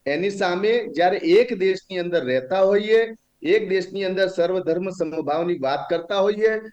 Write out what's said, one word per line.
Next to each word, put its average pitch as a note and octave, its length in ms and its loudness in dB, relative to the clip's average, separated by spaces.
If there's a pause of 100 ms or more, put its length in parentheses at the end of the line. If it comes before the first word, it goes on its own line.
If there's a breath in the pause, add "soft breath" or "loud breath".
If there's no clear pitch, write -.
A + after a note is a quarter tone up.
એની D#3+ 240 -2
સામે G3+ 560 0
જ્યારે E3+ 300 2
એક G3+ 420 4
દેશની F#3 400 -2
અંદર E3+ 260 -2
રહેતા C3 360 0
હોઈએ, G#3+ 540 2 (280)
એક G3 260 2
દેશની F#3+ 360 -2
અંદર F#3+ 240 0
સર્વધર્મ F3 600 -2
સમભાવની D#3+ 680 -2
વાત C3+ 320 -4
કરતા E3+ 260 -4
હોઈએ, G#3+ 440 2 (120)